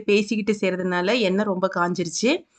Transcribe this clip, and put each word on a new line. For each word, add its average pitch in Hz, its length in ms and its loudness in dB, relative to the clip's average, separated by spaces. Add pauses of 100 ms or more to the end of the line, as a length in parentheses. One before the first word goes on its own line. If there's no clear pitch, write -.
பேசிக்கிட்டு 208 500 2
செய்றதுனால 185 680 0
எண்ணெய் 202 280 2
ரொம்ப 185 160 0 (100)
காஞ்சிருச்சு. 175 560 0 (280)